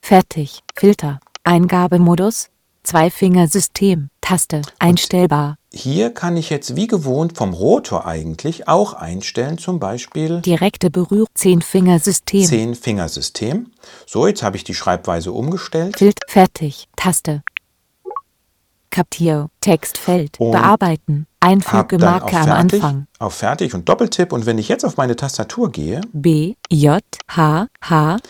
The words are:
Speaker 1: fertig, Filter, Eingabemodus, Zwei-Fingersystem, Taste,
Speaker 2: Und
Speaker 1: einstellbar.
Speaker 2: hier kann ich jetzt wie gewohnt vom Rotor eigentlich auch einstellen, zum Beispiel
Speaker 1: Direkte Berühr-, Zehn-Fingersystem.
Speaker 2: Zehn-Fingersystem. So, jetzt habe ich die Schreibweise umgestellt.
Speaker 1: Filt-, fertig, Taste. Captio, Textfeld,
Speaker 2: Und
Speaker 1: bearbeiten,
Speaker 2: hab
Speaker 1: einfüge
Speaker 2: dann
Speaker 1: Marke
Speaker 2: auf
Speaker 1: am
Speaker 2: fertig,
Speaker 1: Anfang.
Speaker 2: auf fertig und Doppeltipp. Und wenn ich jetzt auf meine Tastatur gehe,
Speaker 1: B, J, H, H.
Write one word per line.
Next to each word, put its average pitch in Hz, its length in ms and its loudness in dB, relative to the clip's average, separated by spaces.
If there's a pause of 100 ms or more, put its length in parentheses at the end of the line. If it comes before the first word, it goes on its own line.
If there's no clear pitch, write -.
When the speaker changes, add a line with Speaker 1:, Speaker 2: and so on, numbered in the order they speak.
Speaker 1:
fertig, 175 580 2 (140)
Filter, 156 460 2 (240)
Eingabemodus, 175 1040 2 (340)
Zwei-Fingersystem, 175 1300 2 (100)
Taste, - 380 -2
Speaker 2:
Und 147 200 -10
Speaker 1:
einstellbar. 170 800 2 (160)
Speaker 2:
hier 190 400 -4
kann 175 240 -4
ich 160 140 -4
jetzt 135 260 -6
wie 202 100 -2
gewohnt 160 480 -2
vom 95 200 -4
Rotor 104 520 0
eigentlich 80 600 -8
auch 190 240 2
einstellen, 104 640 -8
zum 175 220 -6
Beispiel 156 640 -6
Speaker 1:
Direkte 180 480 0
Berühr-, 190 340 0 (100)
Zehn-Fingersystem. 180 1120 2
Speaker 2:
Zehn-Fingersystem. 117 1300 -4 (360)
So, 120 200 0
jetzt 196 160 -2
habe 92 160 -2
ich - 60 -14
die 92 100 -10
Schreibweise 87 580 -4
umgestellt. 165 640 -4
Speaker 1:
Filt-, 202 320 4
fertig, - 680 0
Taste. 156 480 -2 (1500)
Captio, 156 580 -2 (120)
Textfeld, 180 800 0
Speaker 2:
Und 117 140 2
Speaker 1:
bearbeiten, 165 760 2 (160)
Speaker 2:
hab 175 80 6
Speaker 1:
einfüge - 480 2
Speaker 2:
dann 175 140 6
Speaker 1:
Marke 185 140 -2
Speaker 2:
auf - 160 -2
Speaker 1:
am - 20 4
Speaker 2:
fertig, 180 400 4
Speaker 1:
Anfang. 143 220 -2 (120)
Speaker 2:
auf 107 160 -6
fertig 135 400 -4
und 87 140 -8
Doppeltipp. - 440 0
Und 117 140 -2
wenn 113 120 0
ich 107 100 -4
jetzt - 160 -2
auf 165 120 -2
meine 123 200 0
Tastatur 139 560 -4
gehe, 82 280 -6 (120)
Speaker 1:
B, 156 420 0 (160)
J, 151 320 4 (260)
H, 160 380 0 (160)
H. 160 360 2 (120)